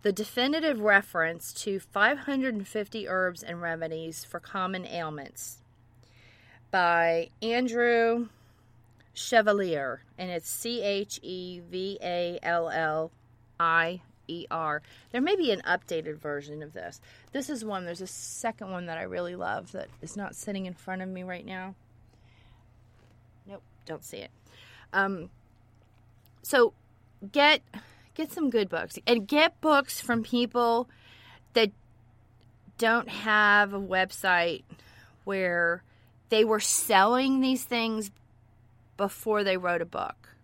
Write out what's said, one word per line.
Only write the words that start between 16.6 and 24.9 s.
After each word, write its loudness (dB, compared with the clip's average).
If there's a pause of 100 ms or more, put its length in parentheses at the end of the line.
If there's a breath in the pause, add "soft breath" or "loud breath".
of -14
this. -12 (300 loud breath)
This -4
is -6
one, -6
there's -8
a -8
second -8
one -6
that -8
I -6
really -6
love -6
that -10 (160)
is -14
not -10
sitting -8
in -10
front -10
of -10
me -10
right -10
now. -10 (1700 soft breath)
Nope, -16 (240)
don't -10
see -12
it. -12 (640 loud breath)